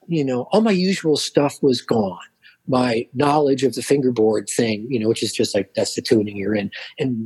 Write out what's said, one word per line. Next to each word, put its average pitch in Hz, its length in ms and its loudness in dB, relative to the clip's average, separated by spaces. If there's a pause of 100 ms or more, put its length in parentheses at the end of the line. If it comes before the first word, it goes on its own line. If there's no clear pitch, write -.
you 160 160 0
know, 127 180 -2 (100)
all 208 100 4
my 226 80 2
usual 180 460 0
stuff - 460 0
was 131 200 4
gone. 101 360 -2 (500)
My 123 460 0
knowledge 143 500 2
of 120 100 2
the 120 80 -8
fingerboard 113 680 2
thing, 110 420 -2
you 127 80 -2
know, 110 100 0
which 113 140 0
is 110 100 -2
just - 220 -2
like, 101 200 -2
that's - 200 -4
the - 80 -6
tuning 104 340 0
you're 101 180 -4
in, 101 160 -4 (280)
and 131 280 -2